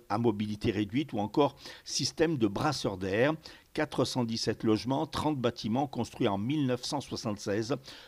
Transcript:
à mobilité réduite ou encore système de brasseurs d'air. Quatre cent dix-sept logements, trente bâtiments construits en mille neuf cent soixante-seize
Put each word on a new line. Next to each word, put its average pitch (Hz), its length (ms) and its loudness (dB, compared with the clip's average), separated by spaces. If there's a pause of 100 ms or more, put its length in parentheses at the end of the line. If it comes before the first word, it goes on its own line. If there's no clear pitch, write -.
à 104 100 0
mobilité 107 520 2
réduite 107 420 0
ou 117 60 -2
encore 113 380 2 (280)
système 165 540 0
de 110 80 4
brasseurs 110 500 0
d'air. 104 380 2 (400)
Quatre 147 300 0
cent 123 200 0
dix-sept 113 400 -2
logements, 120 420 2
trente 151 320 -2
bâtiments 117 480 0
construits - 400 -2
en 101 100 4
mille 135 300 0
neuf 123 160 0
cent 147 180 -4
soixante-seize 110 760 -2 (320)